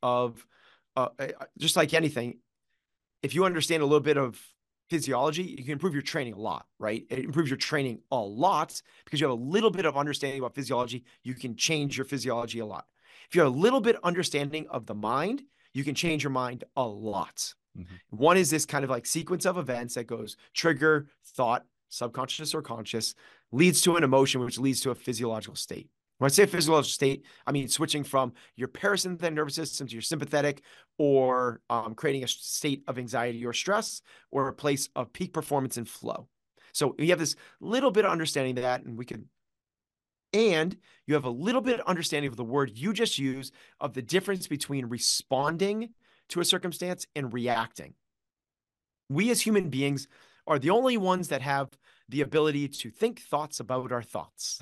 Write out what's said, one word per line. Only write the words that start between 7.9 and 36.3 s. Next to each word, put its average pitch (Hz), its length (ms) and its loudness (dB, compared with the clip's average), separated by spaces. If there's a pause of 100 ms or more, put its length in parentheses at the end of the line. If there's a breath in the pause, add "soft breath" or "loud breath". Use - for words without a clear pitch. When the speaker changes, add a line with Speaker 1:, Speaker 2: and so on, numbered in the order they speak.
Speaker 1:
a 135 60 2
lot 147 640 0 (240 soft breath)
because 151 160 -4
you 151 60 2
have 123 100 0
a 117 40 -8
little 202 300 2
bit 180 140 -2
of 139 100 2
understanding 139 440 -2
about 123 140 -6
physiology. 123 520 -4 (180 soft breath)
You 127 100 -8
can 123 220 -8
change 143 420 0
your 131 80 -2
physiology 117 540 -4
a 110 60 -6
lot. 95 220 -12 (420 loud breath)
If - 60 -10
you 170 60 8
have 135 120 6
a 131 40 -2
little 247 220 6
bit 220 240 4
understanding 156 640 -2
of 117 160 -8
the 107 100 -8
mind, 143 480 -2 (300 soft breath)
you 135 120 -4
can 143 100 -4
change 156 280 0
your 143 80 -2
mind 123 340 -4 (100)
a 131 100 0
lot. 104 680 -6 (240)
Speaker 2:
Mm-hmm. 90 180 -14 (140 loud breath)
Speaker 1:
One 147 260 6
is 180 140 4
this 151 160 0
kind 143 180 -2
of, 131 60 -4
like, 123 160 -2
sequence 165 400 -4
of 180 120 0
events 123 380 -6
that 117 120 -6
goes 113 280 -8 (180 soft breath)
trigger, 151 540 4 (160 soft breath)
thought, 120 420 -2 (220)
subconscious 127 640 -6
or 156 80 -4
conscious, 113 540 -6 (380 soft breath)
leads 160 300 6
to 170 120 6
an 165 80 4
emotion, 135 380 6
which 120 180 -4
leads 131 220 0
to 131 100 0
a 113 40 -4
physiological 110 600 -6
state. - 340 -10 (280)
When 135 120 4
I - 20 6
say 196 140 8
physiological 156 460 2
state, 139 340 0 (220 loud breath)
I 135 40 0
mean 139 160 0
switching 147 360 0
from 131 300 -2 (220 loud breath)
your 120 120 -6
parasympathetic 180 640 -2
nervous 151 220 -2
system 147 320 -6
to 113 60 -12
your 113 80 -10
sympathetic, 143 600 0 (360 loud breath)
or, 127 720 4
um, 113 260 -2
creating 139 260 -2
a 123 40 -6
s-, - 140 -4
state 139 480 -4
of 127 120 -6
anxiety 120 460 -4
or 120 80 -4
stress, - 480 -2 (300 soft breath)
or 135 160 0
a 131 60 -6
place 143 420 -2
of 127 180 -6
peak 180 200 -8
performance 139 440 -2
and 117 100 -8
flow. - 400 -10 (460 soft breath)